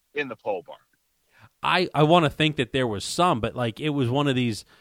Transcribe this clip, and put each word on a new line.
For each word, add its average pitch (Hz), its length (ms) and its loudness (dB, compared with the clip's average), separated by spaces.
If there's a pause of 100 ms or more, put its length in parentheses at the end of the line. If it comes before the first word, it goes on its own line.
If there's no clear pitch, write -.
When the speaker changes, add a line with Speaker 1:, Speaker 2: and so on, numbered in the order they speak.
(140)
Speaker 1:
in 143 140 -4
the 113 80 -12
pole 98 320 -6
barn. 76 100 -18 (840)
Speaker 2:
I, 170 320 0
I 147 100 4
wanna 160 260 6
think 151 280 0
that 123 140 -4
there 131 160 0
was 101 160 -4
some, 170 380 0
but, 113 140 -4
like, 120 260 -4
it 151 80 -2
was 139 200 0
one 143 200 0
of 127 60 2
these, 120 280 -2 (180)